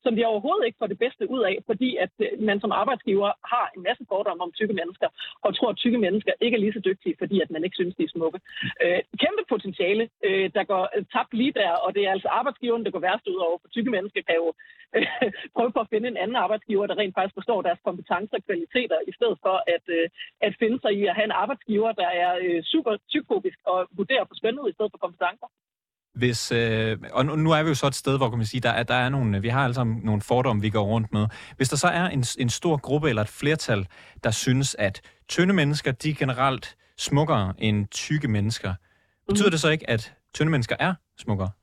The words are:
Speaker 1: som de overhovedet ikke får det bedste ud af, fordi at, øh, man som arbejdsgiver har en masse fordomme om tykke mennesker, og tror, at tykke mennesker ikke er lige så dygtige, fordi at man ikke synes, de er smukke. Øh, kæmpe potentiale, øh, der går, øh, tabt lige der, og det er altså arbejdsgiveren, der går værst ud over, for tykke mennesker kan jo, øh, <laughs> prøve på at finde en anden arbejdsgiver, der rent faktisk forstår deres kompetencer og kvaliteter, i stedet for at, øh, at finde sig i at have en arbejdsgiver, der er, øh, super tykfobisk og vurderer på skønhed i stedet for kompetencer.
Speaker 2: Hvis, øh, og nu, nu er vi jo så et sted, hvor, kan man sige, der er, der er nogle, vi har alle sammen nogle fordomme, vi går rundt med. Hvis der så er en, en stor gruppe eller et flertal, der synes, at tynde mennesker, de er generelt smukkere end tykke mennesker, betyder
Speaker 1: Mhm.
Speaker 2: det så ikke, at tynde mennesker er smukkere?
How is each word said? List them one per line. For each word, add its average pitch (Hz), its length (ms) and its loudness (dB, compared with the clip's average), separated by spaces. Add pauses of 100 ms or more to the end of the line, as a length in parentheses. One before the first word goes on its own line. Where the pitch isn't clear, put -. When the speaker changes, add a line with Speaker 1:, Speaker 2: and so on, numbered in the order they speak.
Speaker 1:
som 233 140 2
de 226 160 2
overhovedet 302 340 0
ikke - 120 -4
får 220 80 -2
det 190 120 -6
bedste 233 320 -2
ud 254 100 -2 (100)
af, 190 40 0 (120)
fordi 247 300 0
at, - 160 -2 (120)
øh, - 40 -2 (200)
man 202 120 2
som 208 120 -2
arbejdsgiver 202 580 0 (220)
har 240 140 0 (100)
en 185 60 -14
masse 226 260 -4
fordomme 190 340 -2
om 175 100 -6
tykke 214 280 -2
mennesker, 170 280 -2 (360)
og 202 120 2
tror, 240 140 2
at 190 60 -4
tykke 240 220 2
mennesker 202 420 2
ikke 240 160 2
er 214 40 2
lige 202 120 2
så 208 180 -6
dygtige, 185 280 -2
fordi 185 220 0
at 156 100 -2
man 160 140 -4
ikke 190 160 -6
synes, 180 160 -2
de 170 80 0
er 156 100 -8
smukke. 165 260 -2 (440)
Øh, 175 160 2 (220)
kæmpe 415 260 0
potentiale, 202 600 0 (180)
øh, 190 300 2
der 196 80 2
går, 190 200 0 (120)
øh, 202 160 -2
tabt - 280 -2
lige 269 120 2
der, 190 180 2 (140)
og 196 100 -2
det 202 120 2
er 190 60 2
altså 190 160 -2
arbejdsgiveren, 233 560 -2
der 196 60 -2
går 185 80 -6 (100)
værst 208 200 -2
ud 185 180 -4
over, 170 140 0
for - 80 -20
tykke 233 220 -2
mennesker 196 380 -2
kan 165 140 2
jo, 170 60 0 (480)
øh, 220 100 2 (260)
<laughs> - 240 -12
prøve 240 160 0
på 262 80 0
at 220 120 -4
finde 226 160 0
en 220 80 -6
anden 208 200 -2
arbejdsgiver, 202 500 0
der 185 120 -4
rent 202 160 -2
faktisk 196 260 -2
forstår 196 220 0
deres 175 220 -2
kompetencer 190 520 -4
og - 100 -4
kvaliteter, 247 520 -2 (120)
i - 80 -14
stedet 220 260 0
for 185 120 2 (180)
at, 165 100 -4 (140)
øh, 165 80 2 (400)
at 202 120 0
finde 233 240 2
sig 226 180 2
i 202 60 2
at 175 80 2
have 208 160 0
en 185 120 -2
arbejdsgiver, 220 500 0
der 196 160 -2 (160)
er, 180 60 2 (140)
øh, 170 180 0 (100)
super 302 200 2 (200)
tykfobisk - 540 -2
og 185 220 0 (100)
vurderer 202 260 0
på - 100 -14
skønhed 247 340 -4
i 170 80 -4
stedet 214 160 -2
for - 60 -20
kompetencer. 185 480 -6 (680)
Speaker 2:
Hvis, 120 380 -2
øh, 110 460 0 (140)
og 131 140 2
nu, 156 100 -2
nu 156 140 4
er 156 120 4
vi 160 60 2
jo 156 60 2
så 143 120 0
et 135 80 0
sted, 135 240 -2
hvor, 131 100 2
kan 117 100 -2
man 113 80 0
sige, 123 140 -4
der 117 100 2
er, 107 120 0
der 120 120 0
er 123 140 2
nogle, 113 340 0
vi 113 60 -2
har 131 160 2
alle 123 100 0
sammen 117 300 0
nogle 107 240 2
fordomme, 120 340 2
vi 110 80 2
går 107 220 2
rundt 113 200 0
med. 107 140 2 (300)
Hvis 131 120 2
der 147 80 0
så 170 120 4
er 175 180 2 (100)
en, 123 80 0 (200)
en 117 40 2
stor 160 280 0
gruppe 147 320 0
eller 107 140 2
et - 180 -6
flertal, 135 460 0 (380)
der 120 60 4
synes, 131 480 2
at 98 220 -2 (280)
tynde 185 260 4
mennesker, 147 380 2
de 156 180 -2
er 147 80 -2
generelt 131 580 -2 (220)
smukkere 139 600 2
end 104 300 2
tykke 147 400 -2
mennesker, 104 440 0 (560)
betyder 202 200 4
Speaker 1:
Mhm. - 20 6
Speaker 2:
det 160 100 0
så 156 100 4
ikke, 156 200 0
at 113 240 -2 (200)
tynde 151 160 0
mennesker 131 300 0
er 180 140 2 (240)
smukkere? 98 320 -2 (120)